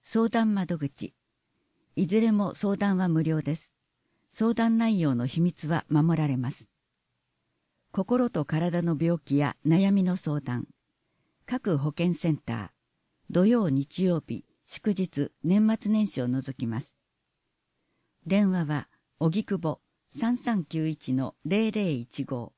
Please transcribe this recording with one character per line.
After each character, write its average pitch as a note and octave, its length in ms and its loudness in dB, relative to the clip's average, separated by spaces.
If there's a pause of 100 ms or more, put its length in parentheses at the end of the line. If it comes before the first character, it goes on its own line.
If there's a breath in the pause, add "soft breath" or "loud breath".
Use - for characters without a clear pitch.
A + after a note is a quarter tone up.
相 A3+ 280 0
談 A3 260 2
窓 F3 240 -2
口。 - 360 -8 (800)
い F#3+ 100 2
ず G#3 160 2
れ A3+ 100 4
も G3+ 240 0
相 G3 220 -2
談 G3 200 2
は F#3 120 2
無 D#3+ 140 2
料 D#3 180 0
で D3 140 -4
す。 - 200 -20 (560)
相 A3+ 220 0
談 A3+ 240 2
内 A3+ 240 2
容 C#3 140 2
の A#2+ 100 0
秘 D#3+ 160 -2
密 E3+ 260 -2
は D#3+ 220 -2
守 D#3 280 4
ら D#3 100 0
れ C3 100 0
ま B2+ 140 -4
す。 - 180 -18 (1200)
心 F#3+ 380 0
と D3+ 160 -2
体 E3+ 380 0
の E3 160 0
病 E3 200 0
気 C#3 180 -2
や C#3+ 280 0
悩 F#3+ 260 4
み G3 120 4
の F3+ 120 0
相 D3 240 -4
談。 B2 280 -6 (800)
各 G3+ 320 -2
保 D3 140 -2
健 E3+ 220 0
セ E3+ 180 -2
ン C#3+ 60 0
タ - 160 -8
ー。 G#2+ 160 -8 (600)
土 F3+ 160 4
曜、 A3+ 220 2
日 C#3 360 -2
曜 E3+ 200 0
日、 - 200 -10 (200)
祝 - 280 -4
日、 F3 380 -4 (120)
年 G3+ 240 4 (120)
末 G#3 120 -4
年 G#3+ 160 2
始 - 140 -4
を B2 60 0
除 C3 300 -4
き A#2 100 -4
ま A2+ 120 -4
す。 - 200 -16 (1300)
電 F#3+ 240 4
話 F3 160 0
は、 D3 220 -4 (320)
荻 E3 240 0
窪、 E3 380 -4 (280)
三 A#3+ 280 -2
三 G#3+ 260 -2
九 D#3 240 -4
一 D3 260 -4
の C3 300 -2
零 G#3+ 280 0
零 G3+ 200 -2
一 B2+ 320 -6
五。 A#2+ 340 -8